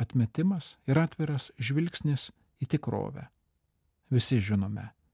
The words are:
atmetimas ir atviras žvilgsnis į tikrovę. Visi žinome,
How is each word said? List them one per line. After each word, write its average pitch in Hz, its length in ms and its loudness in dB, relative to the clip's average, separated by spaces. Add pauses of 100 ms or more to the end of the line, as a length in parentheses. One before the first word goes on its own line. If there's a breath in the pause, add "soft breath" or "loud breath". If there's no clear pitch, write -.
atmetimas 156 720 0 (140)
ir 135 120 4
atviras 151 580 -2
žvilgsnis 143 720 -2 (300)
į 139 120 -4
tikrovę. 104 560 -4 (840)
Visi 123 280 4
žinome, 101 520 -2 (240)